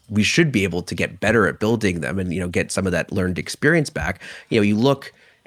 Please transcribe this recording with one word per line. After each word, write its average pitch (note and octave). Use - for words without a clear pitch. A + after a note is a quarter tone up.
we G#2+
should D#3+
be G2+
able F2
to -
get F2
better G#2+
at C#2
building G#2+
them C#2+
and, F2+
you F2+
know, F2+
get -
some F#2+
of F2+
that E2
learned F#2
experience D3
back. -
You A2+
know, G#2
you G#2
look C3+